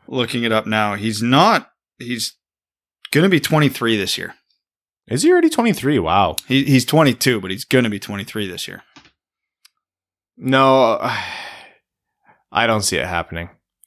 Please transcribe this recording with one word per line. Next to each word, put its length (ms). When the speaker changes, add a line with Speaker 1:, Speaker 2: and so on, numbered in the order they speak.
Speaker 1:
Looking 360
it 100
up 120
now. 300
He's 260
not, 480
he's 400
gonna 160
be 140
twenty-three 560
this 200
year. 180
Speaker 2:
Is 160
he 80
already 180
twenty-three? 500
Wow. 380
Speaker 1:
He, 160
he's 220
twenty-two, 560
but 100
he's 140
gonna 240
be 100
twenty-three 480
this 220
year. 140
Speaker 2:
No, 640
<sighs> 1500
I 160
don't 160
see 140
it 80
happening. 440